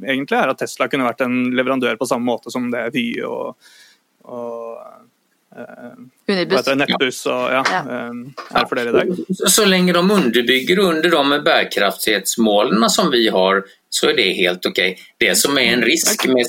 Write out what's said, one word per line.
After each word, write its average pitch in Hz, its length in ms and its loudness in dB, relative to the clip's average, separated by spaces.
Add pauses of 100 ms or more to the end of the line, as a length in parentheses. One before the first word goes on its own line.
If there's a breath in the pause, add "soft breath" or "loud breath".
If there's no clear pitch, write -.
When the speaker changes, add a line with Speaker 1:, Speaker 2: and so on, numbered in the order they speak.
Speaker 1:
egentlig 135 320 -4
er 170 120 2
at 131 100 -2
Tesla 127 300 -4
kunne 135 180 -2
vært 113 140 -4
en 123 340 0
leverandør 127 420 0
på 123 100 -4
samme 123 180 -2
måte 120 260 -4
som 123 200 -4
det 120 80 -4
er 117 120 -6
Vy 117 320 -4
og, 127 320 -8 (720 soft breath)
og, 117 520 -12 (760)
eh, 123 380 -18 (340)
Speaker 2:
Unibuss. 180 240 -2
Speaker 1:
hva - 60 4
heter 135 180 0
det, 139 140 0
Nettbuss - 360 -2
og, 127 260 -2
ja, 131 100 2 (100)
Speaker 2:
Ja. 185 80 -2
Speaker 1:
eh, 123 840 -8
er 117 60 -2
for - 80 -6
dere 120 140 -2
i - 20 -2
dag. 120 160 2 (260)
Speaker 3:
Så, - 160 -4
så 214 160 4
lenge 180 280 4
de 175 60 2
underbygger 131 800 2
under 170 300 2
de 143 360 4
bærekraftighetsmålene 107 1400 2
som 185 220 2
vi 117 180 4
har, 95 340 2 (260 loud breath)
så - 200 0
er 156 60 0
det 98 200 2
helt 90 300 0
okej. 92 320 -2 (220 loud breath)
Det 101 180 2
som 143 200 2
er 120 160 2
en 123 100 2
risk - 440 0
med 127 220 2